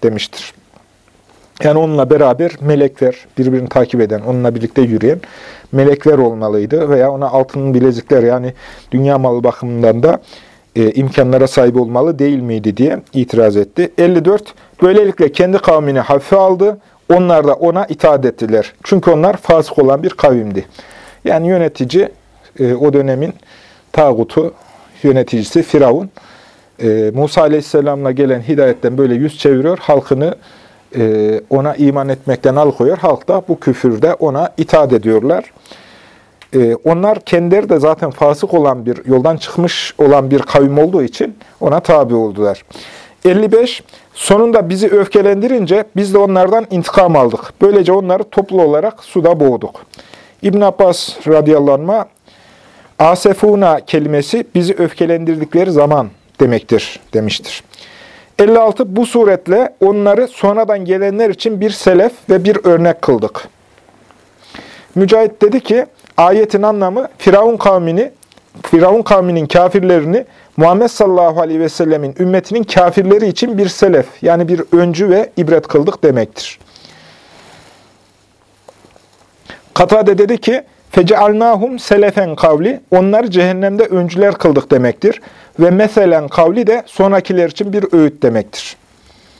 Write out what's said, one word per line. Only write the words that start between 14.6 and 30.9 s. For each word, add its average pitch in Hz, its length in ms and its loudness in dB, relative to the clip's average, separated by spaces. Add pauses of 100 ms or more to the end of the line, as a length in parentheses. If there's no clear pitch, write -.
böylelikle 185 500 2
kendi 185 260 0
kavmini 151 420 0
hafife 139 360 0
aldı, 190 420 0 (360)
onlar 175 320 2
da 143 80 2
ona 170 320 -2
itaat 147 380 0
ettiler. 110 480 -2 (100)
Çünkü 185 280 0
onlar 170 260 2
fasık 160 420 0
olan 139 240 2
bir 185 80 -4
kavimdi. 117 560 -2 (580)
Yani 160 240 -2
yönetici, 165 600 -2 (520)
e, 127 140 0
o 139 180 0
dönemin 139 420 -2 (580)
tağutu, 139 640 0 (480)
yöneticisi 131 600 0
Firavun, 147 480 0 (720)
e, 110 320 0
Musa 147 280 0
Aleyhisselam'la 147 720 -2
gelen 131 280 0
hidayetten 127 580 -2
böyle 131 160 0
yüz 147 240 -4
çeviriyor, 143 400 0
halkını, 143 560 -2 (640)